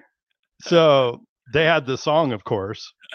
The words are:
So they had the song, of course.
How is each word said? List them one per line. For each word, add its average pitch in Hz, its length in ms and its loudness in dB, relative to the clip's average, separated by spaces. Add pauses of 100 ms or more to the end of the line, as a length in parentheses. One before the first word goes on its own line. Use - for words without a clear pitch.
(600)
So 143 640 2 (300)
they 151 120 2
had 156 220 0
the 131 100 -4
song, 151 360 0
of 101 100 -10
course. 104 500 -8 (220)